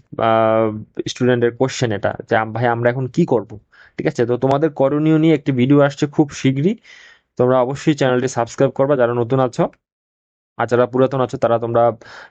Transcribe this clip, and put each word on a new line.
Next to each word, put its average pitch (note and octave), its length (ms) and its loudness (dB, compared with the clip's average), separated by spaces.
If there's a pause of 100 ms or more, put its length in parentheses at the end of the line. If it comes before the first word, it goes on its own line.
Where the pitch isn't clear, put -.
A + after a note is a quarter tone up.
(200)
আহ, A2 640 2 (240)
স্টুডেন্টের A#2+ 480 0
কোশ্চেন B2+ 360 -2
এটা G2+ 220 -4 (160)
যে, A#2 60 0
আম-, A2 180 -2
"ভাই, A#2 140 -2
আমরা A#2 220 0
এখন B2+ 180 -4
কি E3 180 -2
করব?" G#2+ 340 -4 (380)
ঠিক D3 100 -4
আছে? B2+ 180 -2
তো A#2+ 120 -2
তোমাদের C3+ 320 0
করণীয় D3+ 480 0
নিয়ে D#3+ 160 4
একটি C#3+ 180 -2
ভিডিও C#3 300 4
আসছে C#3+ 260 0
খুব D3 220 0
শীঘ্রই। C#3 460 -2 (640)
তোমরা B2+ 240 2
অবশ্যই C#3 320 -2
চ্যানেলটি C3 340 0
সাবস্ক্রাইব B2 440 -2
করবা C#3 240 0
যারা A#2+ 180 0
নতুন A#2+ 260 -2
আছো, C3 300 -2 (880)
আর A#2 100 -2
যারা B2 180 2
পুরাতন B2+ 360 0
আছো, B2 160 -4
তারা A#2 220 2
তোমরা A#2 320 2 (400)